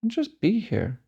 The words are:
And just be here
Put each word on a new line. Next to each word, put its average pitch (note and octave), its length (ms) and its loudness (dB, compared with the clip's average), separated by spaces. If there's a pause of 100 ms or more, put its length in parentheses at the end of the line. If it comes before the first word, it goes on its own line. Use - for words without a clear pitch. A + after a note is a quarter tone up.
And A3+ 100 0
just D4 300 -2
be A3 200 4
here - 480 -4